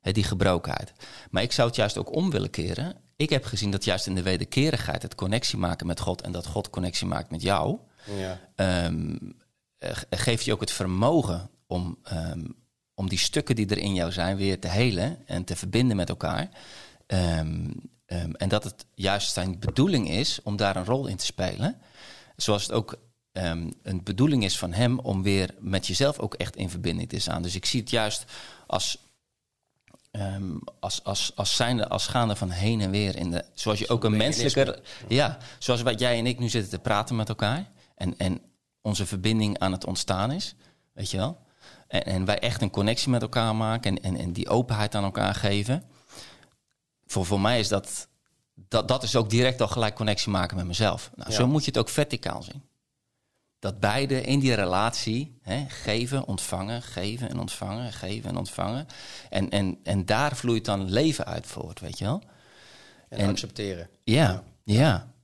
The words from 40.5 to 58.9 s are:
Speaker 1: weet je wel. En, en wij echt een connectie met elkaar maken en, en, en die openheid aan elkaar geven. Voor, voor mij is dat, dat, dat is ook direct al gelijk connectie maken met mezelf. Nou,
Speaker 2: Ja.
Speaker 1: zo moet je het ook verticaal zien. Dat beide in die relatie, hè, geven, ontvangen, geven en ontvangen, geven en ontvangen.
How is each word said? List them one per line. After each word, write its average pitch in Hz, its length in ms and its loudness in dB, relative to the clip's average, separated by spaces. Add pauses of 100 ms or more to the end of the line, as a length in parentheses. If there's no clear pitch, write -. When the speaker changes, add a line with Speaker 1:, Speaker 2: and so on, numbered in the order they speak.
Speaker 1:
weet - 180 -6
je - 60 -4
wel. 120 220 -2 (500)
En, - 160 -2
en 92 200 0
wij 101 140 2
echt - 240 0
een 98 80 2
connectie 107 400 2
met 120 120 4
elkaar 113 340 2
maken 110 400 0
en, - 60 -6
en, 92 180 -2
en 87 120 -2
die 92 160 -4
openheid 107 460 2
aan 104 100 0
elkaar 101 300 0
geven. 104 500 0 (1200)
Voor, 95 200 0
voor 98 140 2
mij 113 180 4
is 104 100 0
dat, - 400 -2 (460)
dat, - 340 -2
dat 127 140 2
is 117 140 2
ook 110 140 4
direct 123 300 4
al 110 80 4
gelijk 110 260 0
connectie 107 360 0
maken 90 260 0
met 90 100 -4
mezelf. 90 480 0
Nou, - 160 -10
Speaker 2:
Ja. 110 60 0
Speaker 1:
zo 120 100 6
moet 147 180 4
je - 60 -2
het 127 80 0
ook 113 100 2
verticaal - 540 -2
zien. - 200 -14 (960)
Dat 101 220 -6
beide 131 400 2
in 139 180 2
die 131 160 6
relatie, 110 880 0
hè, 120 260 -4
geven, 123 580 -2
ontvangen, 98 560 -4
geven 107 460 -6
en - 100 -6
ontvangen, 98 540 -6
geven 95 380 -8
en 90 60 -4
ontvangen. 92 500 -4 (440)